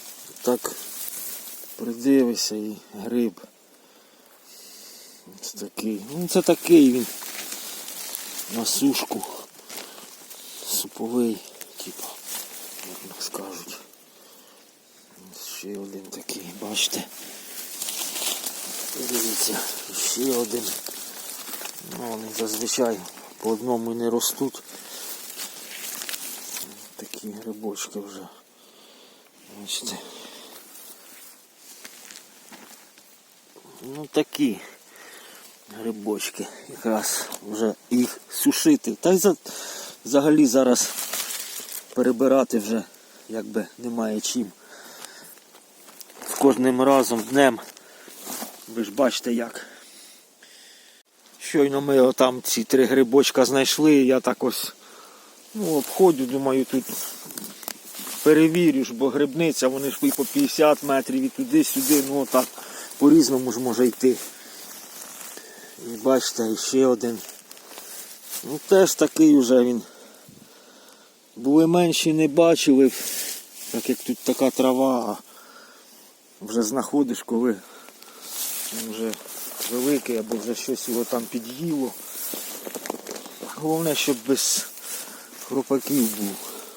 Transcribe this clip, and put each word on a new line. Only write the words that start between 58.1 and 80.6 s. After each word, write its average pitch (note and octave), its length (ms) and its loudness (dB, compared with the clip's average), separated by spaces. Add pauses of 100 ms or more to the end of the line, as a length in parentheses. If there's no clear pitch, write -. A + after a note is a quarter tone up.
перевірю D#3 600 6
ж, B2 100 -6
бо B2+ 140 0
грибниця, C#3+ 600 0
вони C3+ 220 -2
ж - 120 -6
і C#3 80 4
по C#3 140 0
п'ятдесят D3 580 4
метрів, - 400 0
і C4+ 60 0
туди-сюди, D#3+ 800 2
ну, C#3 120 -2
отак, B2+ 260 2 (520)
по-різному C3+ 540 8
ж A2+ 80 -4
може B2+ 260 2
йти. B2 300 4 (1700)
І A#2 180 -10
бачите, A#2+ 520 2
ще C3 300 2
один. A#2+ 320 2 (1300)
Ну, C#3 240 -8
теж F#3+ 260 8
такий D3+ 420 6
уже B2+ 280 8
він. B2 180 0 (1500)
Були C#3+ 300 6
менші, E3 460 4
не D#3 160 4
бачили, D3 640 6 (800)
так - 180 -4
як B2+ 100 0
тут - 200 -4
така C3 320 2
трава, B2+ 680 2 (1200)
а F#2+ 40 -14
вже A2 180 0
знаходиш, B2 600 0
коли A#2+ 340 0 (1160)
він A3+ 200 -8
вже... A2+ 200 -4 (580)
Великий, B2+ 460 0
або A2 200 -4
вже A2 180 -4
щось - 340 -6